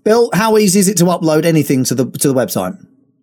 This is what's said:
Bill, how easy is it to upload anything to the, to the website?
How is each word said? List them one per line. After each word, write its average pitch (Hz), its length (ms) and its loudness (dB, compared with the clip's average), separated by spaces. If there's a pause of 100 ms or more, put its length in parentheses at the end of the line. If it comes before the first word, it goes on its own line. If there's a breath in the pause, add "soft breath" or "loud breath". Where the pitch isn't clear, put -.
Bill, 233 280 2
how 220 240 0
easy 208 220 2
is 185 100 2
it 202 100 -2
to 170 80 2
upload 160 380 0
anything 147 400 0
to 123 120 -4
the, 127 120 -2
to - 200 -4
the 135 60 0
website? 107 440 -4 (440)